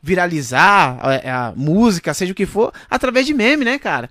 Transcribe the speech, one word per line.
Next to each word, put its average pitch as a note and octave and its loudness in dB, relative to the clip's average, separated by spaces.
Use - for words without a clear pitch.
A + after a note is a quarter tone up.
viralizar, D#3+ 2
a, B2+ -2
a G2 -10
música, E3+ 2
seja F#3 -4
o - -10
que F#3+ -2
for, A3 -2
através B3+ -6
de D4+ -2
meme, C4 0
né, B3+ -4
cara? C#3 -6